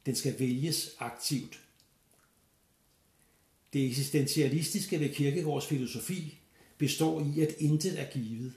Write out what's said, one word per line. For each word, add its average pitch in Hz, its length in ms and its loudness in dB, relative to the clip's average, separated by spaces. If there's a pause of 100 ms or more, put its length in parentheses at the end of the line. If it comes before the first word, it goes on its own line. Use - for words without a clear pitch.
den 127 100 0
skal 131 240 -2
vælges 131 600 0
aktivt. - 600 -4 (2250)
Det 139 120 2
eksistentialistiske 143 1160 2
ved 143 100 2
Kierkegaards 143 560 0
filosofi 147 720 -4 (400)
består 160 440 2
i, 143 180 0
at 151 200 2
intet 156 400 2
er 143 120 -6
givet, 117 440 -6